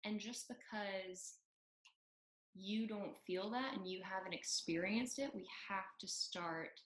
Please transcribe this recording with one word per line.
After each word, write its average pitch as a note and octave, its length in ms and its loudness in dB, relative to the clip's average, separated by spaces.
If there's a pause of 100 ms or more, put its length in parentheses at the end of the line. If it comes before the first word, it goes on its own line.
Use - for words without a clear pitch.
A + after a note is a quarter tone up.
And G#3+ 140 2
just A3+ 280 -4
because G3 880 -4 (1200)
you G#3 320 2
don't G#3 380 -2
feel F#3 260 2
that C4 240 2
and F#3 120 -2
you F#3 160 -2
haven't F#3 300 -2
experienced F#3+ 840 4
it, C#4 160 0
we F#3 140 -6 (220)
have F#3+ 160 0 (160)
to F#3+ 60 -6
start E3 640 0 (160)